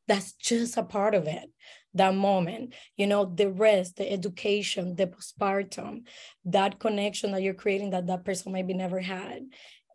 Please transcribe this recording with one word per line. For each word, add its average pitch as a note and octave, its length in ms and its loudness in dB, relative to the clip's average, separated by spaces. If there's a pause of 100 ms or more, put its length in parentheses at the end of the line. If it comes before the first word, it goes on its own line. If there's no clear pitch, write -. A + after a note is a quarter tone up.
That's G3 260 0
just - 440 -2
a A3 60 2
part G#3+ 300 0
of E3 140 2
it, - 220 -6 (440)
that F#3+ 220 4
moment, G3 580 0 (240)
you G3+ 100 2
know, G3+ 180 4
the F#3+ 260 2
rest, F#3+ 440 4
the - 160 -4
education, F#3+ 840 -2
the F#3+ 120 2
postpartum, G3 920 -4 (440)
that G3 340 2
connection G#3 520 0
that F#3+ 120 0
you're F#3+ 100 0
creating G3 380 -2
that F3+ 160 0
that F3+ 180 -2
person F#3+ 260 -4
maybe F#3+ 220 -2
never F#3 260 -4
had. F#3 440 -8 (520)